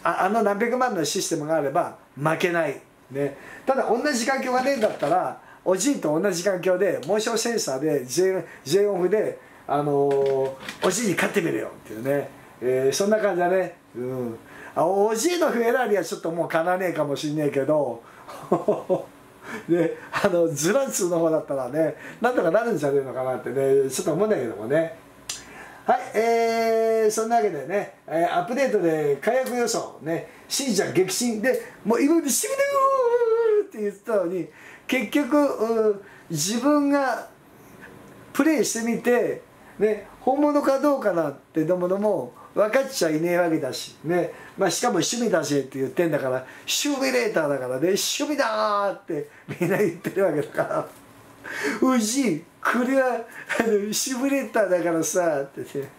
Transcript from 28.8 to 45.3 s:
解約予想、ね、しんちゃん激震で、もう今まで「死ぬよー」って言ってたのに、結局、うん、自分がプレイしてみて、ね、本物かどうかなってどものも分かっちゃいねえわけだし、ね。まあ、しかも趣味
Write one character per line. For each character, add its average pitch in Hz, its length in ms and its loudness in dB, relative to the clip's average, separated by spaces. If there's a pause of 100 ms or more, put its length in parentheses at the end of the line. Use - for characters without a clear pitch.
解 240 180 2
約 247 180 -2
予 240 120 0
想、 - 360 -6
ね、 160 260 -4 (180)
し 269 240 -2
ん 190 40 2
ち 180 80 2
ゃ 135 80 -2
ん - 20 -8
激 185 180 2
震 226 300 -2
で、 247 220 0 (200)
も 226 120 2
う - 80 2
今 285 100 4
ま 330 80 4
で 285 80 -2
「死 - 180 -2
ぬ 539 60 -2
よ 539 60 -4 (1040)
ー」 - 20 -4
っ - 60 -18
て 220 100 -8
言 202 80 -2
っ 196 40 -8
て - 120 -20
た 220 120 0
の 180 100 0
に、 170 220 -4 (360)
結 247 220 0
局、 294 280 0
う 226 600 2
ん、 202 60 -14 (280)
自 170 300 -2
分 285 320 2
が 269 360 0 (1040)
プ 277 100 2
レ 302 180 4
イ 190 40 4
し - 80 -4
て 226 140 -4
み 226 140 0
て、 233 400 2 (380)
ね、 208 260 0 (160)
本 269 180 2
物 294 220 4
か 269 180 2
ど 277 180 4
う - 20 -2
か 208 140 0
な 160 160 0
っ 131 40 -8
て - 320 -4
ど 180 100 2
も 180 120 -2
の 190 100 0
も 196 360 0 (200)
分 208 160 2
か 262 140 2
っ 269 80 -6
ち - 120 -2
ゃ 165 60 2
い 156 100 0
ね 170 120 0
え 175 60 2
わ 175 120 2
け 160 100 0
だ 127 140 -4
し、 - 300 -12
ね。 165 280 0 (280)
ま - 80 2
あ、 - 20 2
し - 120 -2
か 240 80 2
も 196 80 0
趣 160 180 0
味 233 160 0